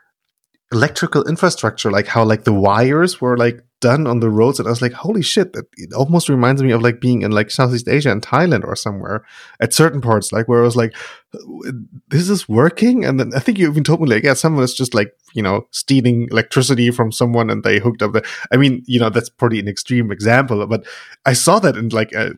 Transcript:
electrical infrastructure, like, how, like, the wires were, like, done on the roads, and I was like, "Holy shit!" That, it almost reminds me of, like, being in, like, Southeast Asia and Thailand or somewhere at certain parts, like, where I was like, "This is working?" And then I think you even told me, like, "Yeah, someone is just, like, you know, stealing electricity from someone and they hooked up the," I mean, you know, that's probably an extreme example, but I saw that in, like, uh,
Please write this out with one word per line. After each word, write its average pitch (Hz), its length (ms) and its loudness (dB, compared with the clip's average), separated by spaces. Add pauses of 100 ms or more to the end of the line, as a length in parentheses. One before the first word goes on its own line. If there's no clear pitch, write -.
(720)
electrical 143 520 0
infrastructure, 156 640 -2
like, 101 160 0
how, 117 180 2
like, 110 200 0
the 113 80 2
wires 123 680 2
were, 123 160 0
like, 120 240 0 (200)
done 139 260 2
on 120 140 0
the 113 100 2
roads, 113 280 2
and - 80 -4
I 110 40 -2
was 117 100 -2
like, 123 140 -2
"Holy 202 260 -4
shit!" - 320 0
That, - 140 -12 (100)
it 85 160 -18
almost 147 380 0
reminds 135 320 2
me 131 100 2
of, 113 80 2
like, 117 220 0
being 123 180 2
in, 101 120 -2
like, 104 180 0
Southeast 123 360 0
Asia 143 240 0
and 104 120 -2
Thailand 143 420 0
or - 100 -6
somewhere 98 500 -8 (360)
at - 140 -2
certain 156 260 2
parts, 113 320 0
like, 110 160 -2
where 120 120 4
I 117 40 4
was 117 100 2
like, 117 200 0 (1120)
"This 175 220 0
is 202 180 -2
working?" 175 560 2
And 131 160 0
then - 160 -4
I 139 40 -2
think 214 180 -2
you 175 100 2
even 147 160 0
told 156 160 2
me, 160 80 0
like, 110 160 2
"Yeah, 143 80 4
someone 143 320 0
is 123 80 -2
just, - 220 -4
like, 104 180 0 (220)
you 110 80 -4
know, 98 280 -2
stealing 120 600 0
electricity 120 600 0
from 113 200 -2
someone 117 380 0
and 107 120 -4
they 104 160 2
hooked 107 220 -2
up 104 140 -2
the," 110 100 -2 (260)
I 120 60 2
mean, 131 300 2
you 123 140 0
know, 113 100 2
that's 107 180 -2
probably 113 320 -2
an 101 80 -6
extreme 113 420 -4
example, 107 560 0
but 107 200 -4 (400)
I 131 80 4
saw 175 240 2
that 156 180 2
in, 110 140 -4
like, 110 260 -2
uh, 107 220 -2